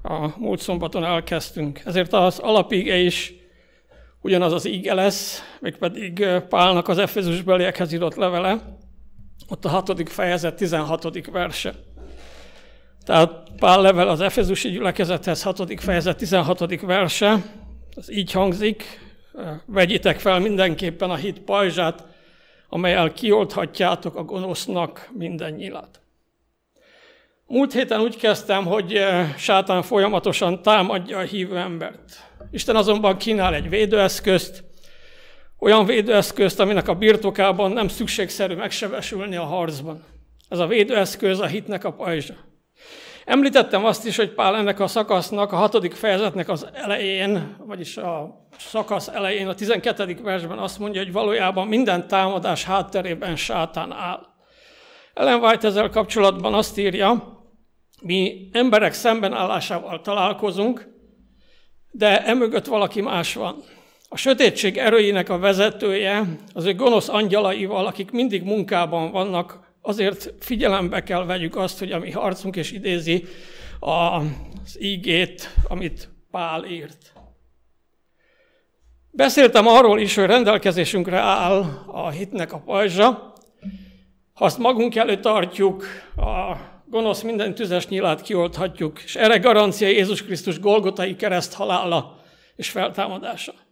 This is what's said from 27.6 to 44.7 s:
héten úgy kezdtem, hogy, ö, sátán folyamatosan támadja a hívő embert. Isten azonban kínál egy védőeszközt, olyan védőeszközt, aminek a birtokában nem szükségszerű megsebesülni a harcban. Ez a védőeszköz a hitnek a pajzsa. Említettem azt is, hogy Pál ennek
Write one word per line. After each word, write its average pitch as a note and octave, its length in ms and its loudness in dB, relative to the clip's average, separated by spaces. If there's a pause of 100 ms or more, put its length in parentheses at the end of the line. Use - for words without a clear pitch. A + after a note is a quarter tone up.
héten B3 260 0
úgy A3+ 180 0
kezdtem, G3+ 480 2
hogy, F#3 280 0
ö, G3 280 2 (160)
sátán F#3+ 440 2
folyamatosan G3 800 0
támadja G3+ 560 2
a F#3+ 40 -4
hívő F#3 360 -6
embert. - 760 -10 (200)
Isten A3+ 240 -2
azonban G#3 420 4
kínál F#3+ 360 0
egy D3+ 160 -4
védőeszközt, G3 960 0 (960)
olyan G#3 260 6
védőeszközt, G#3 760 2
aminek G3 280 2
a F#3 80 0
birtokában G3+ 760 2
nem A3 160 -2
szükségszerű F#3+ 680 -4
megsebesülni F#3+ 800 -8
a E3+ 80 -6
harcban. D#3 600 -6 (460)
Ez F3 100 -6
a E3+ 80 0
védőeszköz G3+ 720 2
a G3+ 60 -2
hitnek F#3+ 380 -6
a F3 100 -6
pajzsa. D#3+ 400 -6 (920)
Említettem B3+ 600 4
azt A3+ 200 0
is, G#3+ 100 -4
hogy G#3 180 0
Pál G3+ 220 2
ennek G3+ 240 0